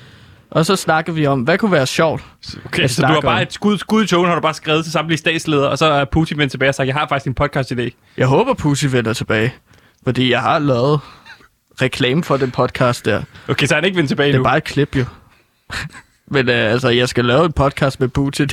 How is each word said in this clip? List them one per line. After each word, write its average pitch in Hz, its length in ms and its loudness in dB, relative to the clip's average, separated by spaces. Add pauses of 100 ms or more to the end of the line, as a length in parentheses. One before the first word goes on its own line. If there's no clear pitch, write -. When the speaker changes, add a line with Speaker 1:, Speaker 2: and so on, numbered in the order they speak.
(520)
Speaker 1:
Og 160 140 2
så 190 100 2
snakker 165 380 -2
vi 156 140 0
om, 139 140 2
hvad 190 160 2
kunne 214 140 0
være 143 140 4
sjovt 160 380 0 (420)
Speaker 2:
Okay, - 180 -2
Speaker 1:
at 131 80 0
Speaker 2:
så - 100 -2
du 135 60 4
har 135 60 4
Speaker 1:
snakke 151 120 2
Speaker 2:
bare 165 100 2
Speaker 1:
om. 185 60 0
Speaker 2:
et - 120 -4
skud, 208 240 0
skud 220 260 0
i 185 40 0
tågen, 175 200 2
har 170 80 2
du 151 60 -2
bare 156 120 0
skrevet 156 300 -2
til 160 80 -8
samtlige 160 260 -2
statsledere, 160 520 0
og 139 80 -2
så 160 80 2
er 143 200 2
Putin 160 320 -2
vendt 143 140 0
tilbage 131 180 0
og 135 60 -2
sagt, 135 120 -2
"Jeg 131 80 -2
har 151 120 -2
faktisk 139 200 -2
en 127 140 -4
podcast-idé." 123 760 -4
Speaker 1:
Jeg 131 100 2
håber, 202 260 2
Putin 143 380 0
vender 113 220 0
tilbage, 113 400 -2 (500)
fordi 127 280 0
jeg 120 100 2
har 151 180 0
lavet 143 400 2 (800)
reklame 131 420 0
for 139 140 0
den 131 140 -2
podcast 123 540 -2
der. 107 180 -2 (240)
Speaker 2:
Okay, 139 200 -2
så 147 60 0
er 151 40 2
han 160 80 0
ikke 190 120 0
vendt 156 120 0
tilbage 143 180 0
Speaker 1:
Det 143 60 2
er 135 60 2
Speaker 2:
nu? 127 40 0
Speaker 1:
bare 123 140 2
et 160 60 -2
klip, - 320 -2
jo. 127 100 0 (640)
<laughs> - 40 -10 (520)
Men, 131 220 0
øh, 117 220 2
altså, 123 180 2
jeg 123 200 2
skal 123 160 0
lave 131 200 4
en 170 60 0
podcast 139 480 -2
med 131 80 0
Putin, 139 460 -2